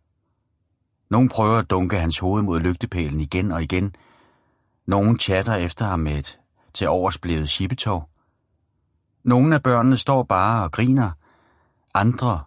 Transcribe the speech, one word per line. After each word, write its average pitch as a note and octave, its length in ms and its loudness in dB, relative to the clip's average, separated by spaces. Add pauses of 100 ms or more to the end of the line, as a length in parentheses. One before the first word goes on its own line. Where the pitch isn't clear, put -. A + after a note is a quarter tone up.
(1080)
Nogen A#2+ 200 4
prøver A2 280 2
at A2 120 -2
dunke F#2 300 0
hans E2 200 -2
hoved G2 240 0
mod E2+ 160 0
lygtepælen E2 600 -2
igen F2+ 320 -2
og E2 120 -4
igen. F#2 320 -4 (880)
Nogen G2+ 340 2
chatter G2 360 0
efter F2 300 -4
ham F#2 140 -2
med D2+ 180 -2
et - 220 -10 (340)
til F#2 140 -2
overs F2+ 300 0
blevet D#2 320 -4
shippetov. F#2+ 600 -4 (1120)
Nogle B2+ 320 4
af C#3 80 -2
børnene B2 340 4
står C3+ 260 0
bare G2+ 400 0
og E2 80 -4
griner. A#2+ 400 2 (840)
Andre G#2+ 540 0